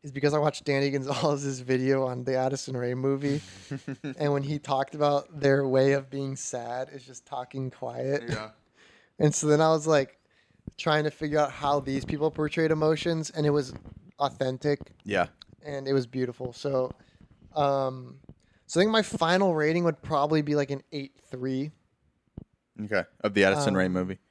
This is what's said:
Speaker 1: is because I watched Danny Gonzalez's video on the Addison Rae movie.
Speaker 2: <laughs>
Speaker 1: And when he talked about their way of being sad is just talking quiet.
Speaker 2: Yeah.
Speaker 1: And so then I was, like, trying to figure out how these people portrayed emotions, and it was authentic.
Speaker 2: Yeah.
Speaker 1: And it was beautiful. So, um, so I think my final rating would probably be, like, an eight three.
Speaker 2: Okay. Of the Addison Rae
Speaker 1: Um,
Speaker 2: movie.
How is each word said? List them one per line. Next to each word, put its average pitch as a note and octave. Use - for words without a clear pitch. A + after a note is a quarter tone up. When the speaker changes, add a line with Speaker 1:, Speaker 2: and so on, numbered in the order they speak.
Speaker 1:
is C#3+
because C#3
I D3+
watched D3
Danny C#3
Gonzalez's C#3
video C3
on B2+
the C3
Addison C3
Rae B2
movie. C#3
Speaker 2:
<laughs> -
Speaker 1:
And D3
when C#3
he D3
talked C#3
about C#3+
their C#3
way C3
of C3+
being C3+
sad B2
is C3
just C3
talking C3
quiet. B2+
Speaker 2:
Yeah. A2
Speaker 1:
And D3+
so D3+
then D3+
I D#3+
was, D#3
like, C#3+
trying D3+
to D3+
figure D3+
out C#3+
how C#3+
these C3+
people D3+
portrayed D#3
emotions, D#3
and D3+
it D3
was C#3+
authentic. C3+
Speaker 2:
Yeah. F#2+
Speaker 1:
And C#3
it C#3
was B2+
beautiful. B2+
So, C3
um, C3+
so -
I F#3+
think A3
my A3
final F3+
rating D#3+
would E3
probably D3+
be, D3
like, C#3
an C#3
eight C#3
three. C3
Speaker 2:
Okay. G2+
Of G#2
the G2
Addison G2
Rae F#2
Speaker 1:
Um, F#2
Speaker 2:
movie. F#2